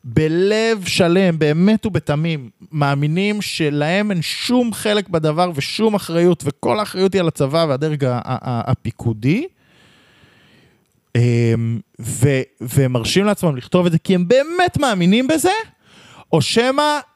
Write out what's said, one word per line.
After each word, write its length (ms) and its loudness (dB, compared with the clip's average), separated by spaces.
בלב 800 0
שלם, 520 2
באמת 480 2
ובתמים, 640 -4
מאמינים 680 0
שלהם 680 -2
אין 120 -2
שום 500 -2
חלק 360 -2
בדבר 460 0
ושום 400 -2
אחריות, 520 0
וכל 340 -2
האחריות 320 -2
היא 80 0
על 80 0
הצבא 400 0
והדרג 360 -2
ה-, 80 0
ה-, 120 -2
ה-, 460 -4
הפיקודי, 760 -2
אמ, 40 2
ו-, 420 0
והם 320 0
מרשים 320 0
לעצמם 320 0
לכתוב 300 0
את 60 2
זה 60 2
כי 160 0
הם 140 0
באמת 480 2
מאמינים 520 2
בזה, 240 2
או 100 2
שמא 560 2